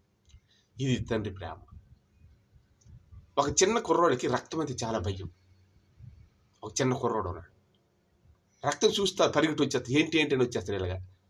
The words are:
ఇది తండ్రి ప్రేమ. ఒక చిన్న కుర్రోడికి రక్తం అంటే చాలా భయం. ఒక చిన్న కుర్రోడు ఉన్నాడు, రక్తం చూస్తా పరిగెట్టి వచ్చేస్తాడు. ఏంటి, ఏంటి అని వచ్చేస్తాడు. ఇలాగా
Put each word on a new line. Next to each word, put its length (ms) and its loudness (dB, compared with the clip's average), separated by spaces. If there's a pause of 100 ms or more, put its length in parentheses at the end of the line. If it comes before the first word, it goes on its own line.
(800)
ఇది 240 0
తండ్రి 300 -4
ప్రేమ. 220 -10 (1800)
ఒక 240 2
చిన్న 160 4
కుర్రోడికి 480 2
రక్తం 340 -2
అంటే 240 -4
చాలా 140 -2
భయం. 320 -6 (1300)
ఒక 160 -6
చిన్న 140 2
కుర్రోడు 340 -2
ఉన్నాడు, 260 -12 (1120)
రక్తం 220 2
చూస్తా 380 2
పరిగెట్టి 360 2
వచ్చేస్తాడు. 360 0
ఏంటి, 200 2
ఏంటి 160 2
అని 100 4
వచ్చేస్తాడు. 400 -2
ఇలాగా 220 -6 (240)